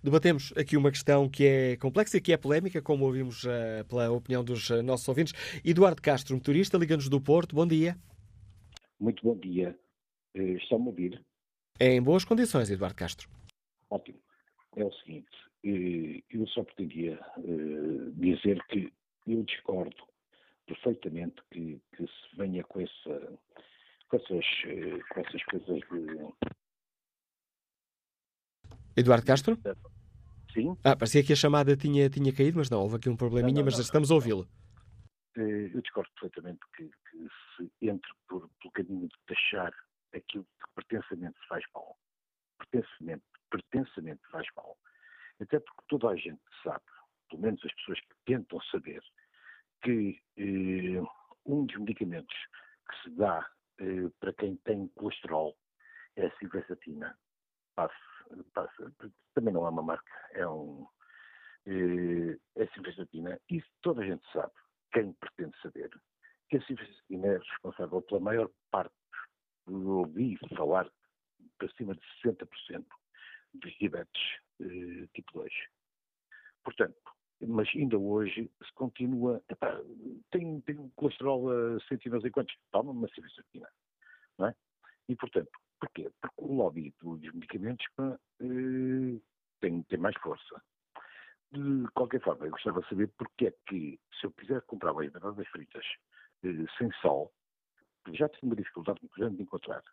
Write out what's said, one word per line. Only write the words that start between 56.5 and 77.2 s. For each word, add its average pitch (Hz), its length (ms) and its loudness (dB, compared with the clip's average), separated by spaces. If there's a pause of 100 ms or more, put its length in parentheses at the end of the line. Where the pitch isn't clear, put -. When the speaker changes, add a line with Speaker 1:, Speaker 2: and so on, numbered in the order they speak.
Speaker 2:
Passe, 82 180 -2 (580)
passe, - 220 -6 (600)
também 113 200 0
não 85 100 2
é 82 60 0
uma 82 140 -4
marca, 82 260 -6 (220)
é 87 160 -4
um, 78 360 -10 (800)
eh, 87 720 0 (200)
é 110 180 0
simvastatina. 90 760 -10
E 170 140 -4 (200)
toda 139 200 -2
a - 20 -4
gente 92 280 -6
sabe, - 200 -4 (400)
quem 101 200 0
pretende - 500 -12
saber, - 260 -12 (600)
que 151 80 0
a 123 100 0
simvastatina 98 640 -6
é 95 100 2
responsável 90 640 -6
pela 98 180 -2
maior 107 300 0 (220)
parte, 95 200 -2 (760)
eu 95 180 -6
ouvi 95 500 0 (200)
falar, 87 340 0 (640)
para - 180 -8
cima 98 200 -8
de - 60 -16 (160)
sessenta - 300 -2
por - 200 -20
cento - 300 -14 (580)
dos - 240 -14
diabetes, - 440 -4 (380)
eh, 87 540 -12
tipo - 200 -16
dois. - 200 -10 (1120)
Portanto, - 320 -2 (440)